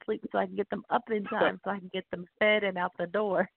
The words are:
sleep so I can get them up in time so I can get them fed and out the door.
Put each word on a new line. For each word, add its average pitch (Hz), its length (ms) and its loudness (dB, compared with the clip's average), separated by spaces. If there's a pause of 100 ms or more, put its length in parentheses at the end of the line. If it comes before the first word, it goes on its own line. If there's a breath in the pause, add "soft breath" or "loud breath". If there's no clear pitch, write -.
sleep 220 260 -4
so 202 60 2
I 190 80 2
can 185 100 -10
get 196 140 -4
them 208 180 -6
up - 220 -2
in 214 140 0
time 190 400 0
so 190 80 -4
I 202 80 -4
can 180 120 -16
get 185 180 -6
them 180 160 -8 (120)
fed 214 260 4
and 185 140 -2
out 180 180 0
the 175 120 -4
door. 190 480 2